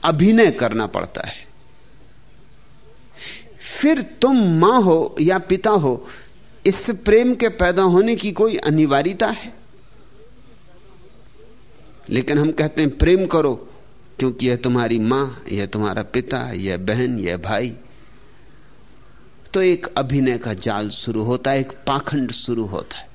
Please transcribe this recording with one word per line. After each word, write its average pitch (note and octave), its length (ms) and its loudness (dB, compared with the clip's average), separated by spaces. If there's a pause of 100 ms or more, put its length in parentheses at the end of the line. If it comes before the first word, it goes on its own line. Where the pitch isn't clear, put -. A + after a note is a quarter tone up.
अभिनय F3+ 460 6
करना A2 360 -2
पड़ता - 400 -6
है। - 220 -16 (2250)
फिर D4 220 2
तुम A3 560 2
मां G#3+ 240 6
हो E3 380 2
या F#3 180 2
पिता F#3+ 320 0
हो, D3 380 0 (580)
इससे G3 260 -2
प्रेम A3+ 420 4
के A#3 140 0
पैदा F3+ 340 0
होने F#3+ 340 4
की F#3+ 160 -4
कोई G#3+ 240 2
अनिवार्यता D#3 680 2
है? - 340 -8 (2500)
लेकिन C3 300 0
हम D3+ 140 2
कहते D#3 300 -2
हैं C#3+ 160 -2
प्रेम F#3 280 4
करो D3 460 -2 (460)
क्योंकि B2+ 300 -2
यह B2 80 0
तुम्हारी A#2+ 420 0
मां, C3 320 0 (220)
यह G2+ 140 -4
तुम्हारा G#2 360 -4
पिता, B2 500 -6
यह F#2+ 240 -4
बहन, A2+ 420 -2
यह F2+ 180 -4
भाई। G#2 400 -4 (1800)
तो F#3+ 80 0
एक F3+ 240 2 (120)
अभिनय C3 400 0
का A#2 160 -6
जाल G#2 360 -4
शुरू A2 320 -6
होता B2 280 -2
है, C#3 100 0
एक C3 100 -6
पाखंड - 640 -4
शुरू A2+ 320 -4
होता - 340 -8
है। - 160 -18